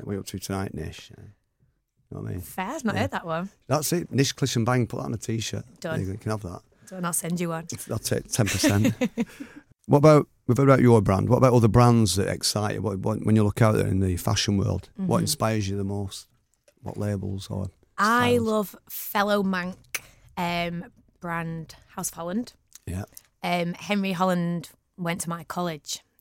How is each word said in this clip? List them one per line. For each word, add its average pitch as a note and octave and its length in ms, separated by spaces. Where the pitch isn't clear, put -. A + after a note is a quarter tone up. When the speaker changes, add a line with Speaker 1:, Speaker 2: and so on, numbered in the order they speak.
Speaker 1:
"What - 60
are G2+ 60
you G2 60
up - 60
to G2 120
tonight, G2 360
Nish?" D#2+ 420
Yeah. - 80
You - 920
know - 40
what A2 60
I G#2 40
mean? F#2 100
Speaker 2:
Fair, - 240
I've C4+ 180
not G#3+ 100
Speaker 1:
Yeah. F#3+ 80
Speaker 2:
heard C#4 100
that F#3+ 140
one. E3+ 220
Speaker 1:
That's D3 260
it. F3 200
Nish, B2+ 200
clish - 240
and A2+ 100
bang. B2 200
Put - 120
that - 80
on C3 80
a - 20
t-shirt. A2 480
Speaker 2:
Done. - 260
Speaker 1:
You F#2+ 120
can G#2+ 120
have G#2+ 120
that. F2+ 180
Speaker 2:
Done, F#3 140
I'll F3 100
send E3+ 260
you E3+ 80
one. E3 180
Speaker 1:
I'll A2+ 80
take - 320
ten G#2+ 160
percent. G#2 520
<laughs> B3+ 60
What C3+ 120
about, D3+ 300
we've A#2 100
heard C#3 140
about C3 100
your A#2 220
brand. G2 260
What B2 80
about B2+ 160
other A#2 160
brands A2+ 480
that F#2+ 120
excite G#2 480
you? G2+ 40
What, G2 200
what, A2 260
when G#2+ 100
you G#2+ 80
look G2+ 160
out A2 140
there G2+ 120
in F#2+ 140
the F#2 160
fashion G2+ 400
world, G2 400
what F3+ 200
Speaker 2:
Mm-hmm. - 80
Speaker 1:
inspires G#2+ 440
you G2 80
the G2+ 80
most? G2+ 420
What - 160
labels G2 540
or F#2+ 180
Speaker 2:
I A#3 380
Speaker 1:
styles? A#3 120
Speaker 2:
love G#3+ 280
Fellow G#3 540
Mank, F#3 340
um, F3 480
brand E3 540
House F3+ 200
of - 60
Holland. F3+ 400
Speaker 1:
Yeah. F#2 180
Speaker 2:
Um, F3 320
Henry G3 380
Holland F3 580
went F3+ 240
to D#3+ 80
my E3+ 160
college - 580